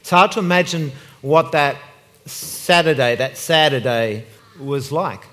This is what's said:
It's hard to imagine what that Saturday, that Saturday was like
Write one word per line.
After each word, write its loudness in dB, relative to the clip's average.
It's -18
hard 6
to -4
imagine 0
what 2
that 2
Saturday, 0
that -4
Saturday 0
was -6
like -6